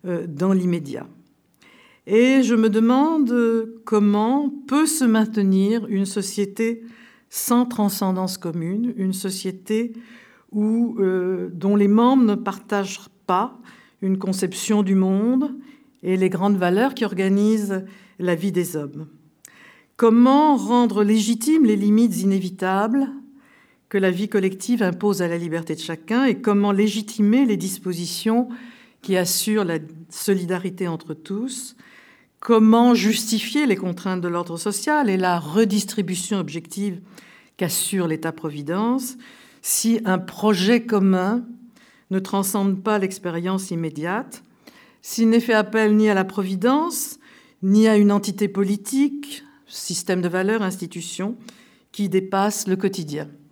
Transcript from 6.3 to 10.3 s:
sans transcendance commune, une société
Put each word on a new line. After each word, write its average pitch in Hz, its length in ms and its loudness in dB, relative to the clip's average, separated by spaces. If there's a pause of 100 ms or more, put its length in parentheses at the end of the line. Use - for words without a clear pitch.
sans 240 340 0
transcendance 196 720 -2
commune, 180 600 -6
une 190 160 -2
société 190 800 -6 (580)